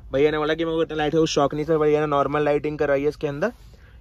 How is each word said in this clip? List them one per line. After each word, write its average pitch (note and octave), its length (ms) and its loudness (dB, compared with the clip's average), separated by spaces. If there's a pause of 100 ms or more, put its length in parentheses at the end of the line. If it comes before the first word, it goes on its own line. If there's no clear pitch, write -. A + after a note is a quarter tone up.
(140)
भैया D3 180 4
ने D#3 60 -2
बोला D3+ 160 -2
कि E3 120 -2
मेरे E3 120 -2
को E3 60 2
इतना D#3 140 -6
light D3+ 160 -2
का D#3+ 60 2
कुछ D#3+ 100 2
शौक C#3+ 240 0
नहीं D3+ 120 -4
था, D#3+ 120 0
भैया D3+ 220 2
ने D3+ 80 -2
नॉर्मल C#3+ 380 0
lighting D3 340 0
करवाई C#3+ 240 2
है D3 60 2
इसके D3+ 180 -6
अंदर। D3+ 240 -4 (500)